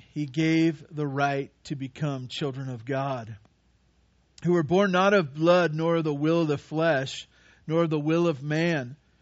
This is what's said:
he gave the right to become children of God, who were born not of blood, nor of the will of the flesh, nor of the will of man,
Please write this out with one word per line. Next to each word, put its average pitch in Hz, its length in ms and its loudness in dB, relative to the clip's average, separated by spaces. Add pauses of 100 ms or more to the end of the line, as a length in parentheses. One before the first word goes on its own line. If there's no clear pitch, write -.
(140)
he 147 120 -4
gave 160 680 2
the 151 160 -4
right 139 440 -2 (140)
to 156 100 -8
become 135 520 -6
children 135 420 -8
of 117 160 -10
God, 131 500 -6 (1080)
who 175 100 2
were 170 100 4
born 190 280 2
not 190 220 4
of 165 200 2
blood, 165 400 4
nor 165 220 0
of 165 80 0
the 156 100 -2
will 156 280 2
of 160 80 0
the 143 80 0
flesh, 151 720 -2 (380)
nor 165 180 2
of 165 60 0
the 156 100 0
will 165 280 2
of 139 160 -2
man, 151 520 -2 (260)